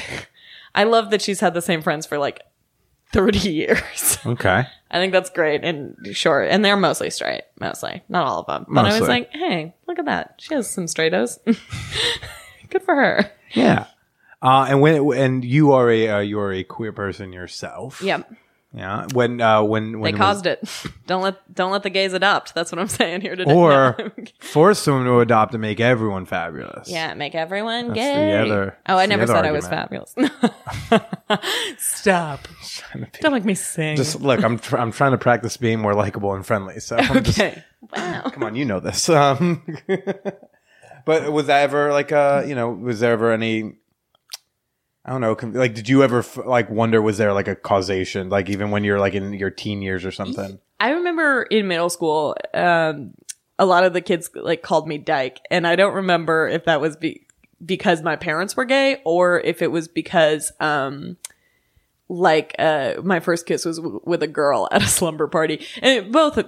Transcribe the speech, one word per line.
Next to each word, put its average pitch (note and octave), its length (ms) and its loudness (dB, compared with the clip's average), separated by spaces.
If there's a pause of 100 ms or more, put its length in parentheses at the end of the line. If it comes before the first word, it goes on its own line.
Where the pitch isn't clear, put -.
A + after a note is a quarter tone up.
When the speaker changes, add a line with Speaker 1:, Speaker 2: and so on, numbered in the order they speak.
(340)
Speaker 1:
<laughs> - 400 -20
I G3+ 100 2
love A3+ 260 2
that G3+ 120 0
she's G3+ 180 -4
had F3 140 2
the E3+ 80 -2
same E3+ 200 -2
friends D#3 240 -4
for, D3 120 -6
like, C#3+ 240 -4 (680)
thirty F#3+ 380 2
years. - 720 -2
<laughs> - 40 -12
Speaker 2:
Okay. A#2 380 2 (260)
Speaker 1:
I - 80 -2
think F#3 140 0
that's F#3 180 2
great D3+ 340 0
and C#3+ 320 -6 (200)
sure. C#3 260 2
And F3+ 220 2
they're G3+ 120 4
mostly F3 340 0
straight, - 320 -6 (180)
mostly. - 480 -8
Not F3+ 180 -2
all F#2+ 140 -2
of - 60 -10
them. - 220 -6
But - 160 2
I - 40 4
was - 120 2
Speaker 2:
Mostly. - 80 4
Speaker 1:
like, - 240 0
"Hey, F#3 420 -6 (140)
look F4 100 -6
at E4+ 60 -6
that. F2 340 -4
She - 160 -8
has C4 160 -2
some F3+ 160 -6
straightos." E3+ 580 -2
<laughs> - 1300 -8
Good F#4 120 -2
for F4 120 0
her. A3 360 2 (220)
Speaker 2:
Yeah. - 340 2 (540)
Uh, C3 280 4
and C#3 120 4
when, D3 380 4
and C3 260 0
you C#3+ 280 6
are B2 180 6
a, A2+ 180 4
uh, G#2 120 0
you G#2 200 -2
are G2+ 120 -2
a F#2+ 120 -4
queer A2 280 -10
person G2 400 -8
yourself. F2+ 720 -14
Speaker 1:
Yep. F#3 300 -4 (420)
Speaker 2:
Yeah. G2+ 380 -8
When, A#2+ 300 0
uh, A2 200 6
when, A2 380 -2
when G#2+ 140 -2
Speaker 1:
They G#2 40 -4
Speaker 2:
was - 0 -
Speaker 1:
caused G3+ 280 2
it. E3 200 -2 (260)
<laughs> - 140 -20
Don't F#3 140 -2
let, F#3+ 340 -6
don't F#3 180 -2
let G3 100 -2
the G3 80 -6
gays F#3+ 240 0
adopt. F#3 400 0
That's E3 180 -4
what E3+ 60 -6
I'm F#3+ 100 -4
saying F3 320 -2
here F#3 160 -8
today. F3+ 160 2
Speaker 2:
Or E3+ 180 8
Speaker 1:
<laughs> C3+ 280 6
No, A3+ 60 -6
I'm G#3+ 80 -8
kidding. - 260 -18
Speaker 2:
force E3+ 480 4
them C3+ 180 2
to B2 160 6
adopt A2 320 4
and A#2 80 -4
make G#2+ 200 -4
everyone A2 440 2
fabulous. E2 640 -8
Speaker 1:
Yeah, D#3+ 240 -6
make C3+ 220 -8
everyone G#3 540 -4
Speaker 2:
That's A3 100 -4
the A3 40 -2
Speaker 1:
gay. C#4+ 360 0
Speaker 2:
other, G3+ 400 -2 (100)
Speaker 1:
Oh, F#3+ 80 2
I F#3 100 6
Speaker 2:
that's - 20 -2
the - 0 -
Speaker 1:
never G#3 160 0
Speaker 2:
other A#3+ 100 2
Speaker 1:
said G3+ 100 4
I D#3 80 0
was D3+ 140 -2
Speaker 2:
argument. - 640 -2 (580)
Speaker 1:
fabulous. A3 140 4 (760)
<laughs> - 0 -
Stop. E3 720 -2 (160)
Speaker 2:
Trying - 400 -14
to - 60 -16
be - 100 -20
Speaker 1:
Don't D#4 120 2
make A#3 120 0
me G3+ 100 0
sing. D#3 420 -4
Speaker 2:
Just D3 240 -2
look, C3 220 2
I'm A#2 160 2
tr-, C#3 200 -4
I'm A#2 140 -2
trying C#3 200 2
to B2 60 2
practice A#2 380 0
being A2+ 240 0
more G#2 140 2
likable G2+ 400 0
and F#2+ 120 -8
friendly. G2+ 340 -4
So - 160 -8
I'm B3+ 280 2
just - 140 0
Speaker 1:
Okay. G3 240 -2 (320)
Wow. - 280 -6 (100)
Speaker 2:
Come C#3 120 -10
on, A2 120 -6
you C#3 80 -2
know G2+ 160 -2
this. - 280 -4
Um, D#3 560 2 (220)
<laughs> - 1160 -10
but D#3 280 0
was D3+ 140 0
that C#3+ 160 4
ever, D3 300 2
like, C#3+ 200 0
uh, C#3+ 340 4
you C#3+ 80 -6
know, A#2+ 160 -2
was A2 300 -6
there A#2+ 120 4
ever A2+ 200 2
any, A2 420 -2 (1300)
I C3 60 -12
don't C3 100 -4
know, A2+ 140 0
con-, A2 180 -6
like, B2 220 0
did A2 140 -10
you C3+ 160 6
ever B2 160 2
f-, - 160 -8
like, A#2+ 340 0
wonder, A2+ 320 4
was G#2+ 160 0
there, G#2 140 2
like, G2 160 0
a G2 80 -4
causation, F#2+ 720 -2
like, F#2+ 200 0
even G2+ 220 -4
when G#2 140 0
you're, G2+ 160 2
like, G2 140 2
in G2+ 180 -6
your G2 180 -4
teen G2+ 320 -8
years F#2+ 220 -6
or F#2 80 -6
something? G2 480 -10 (180)
Speaker 1:
I A3+ 140 0
remember D#4+ 520 -2
in G#3 220 0
middle F3 240 -2
school, D#3 460 -2 (180)
um, D#3+ 600 0 (440)
a F#3+ 80 6
lot F3+ 180 6
of F3+ 100 4
the F3+ 60 -2
kids, F3 340 -2
like, E3 280 -4
called D#3 240 0
me D#3 120 -6
dyke, C#3 420 -2 (100)
and E3+ 160 0
I E3+ 80 2
don't F#3+ 200 4
remember E3 540 0
if E3 180 -2
that D#3 140 2
was D3+ 160 -2
be-, - 300 -8 (400)
because F3 360 0
my D#3+ 120 -2
parents F3 420 -4
were B3+ 80 0
gay C4+ 400 0
or F3 360 2
if E3 200 -2
it D#3+ 120 0
was D#3+ 160 -2
because, D#3 720 0
um, D3 560 -4 (920)
like, E3+ 500 2
uh, D3 440 0
my F3 180 0
first E3+ 260 -2
kiss D#3+ 180 -2
was E3 140 -4
w-, E3 260 -8
with E3+ 180 0
a D3+ 60 0
girl C#3+ 420 0
at - 120 4
a G#2 40 2
slumber D#3 420 0
party, D#3 360 -2 (160)
and A3+ 320 2
both D4 360 2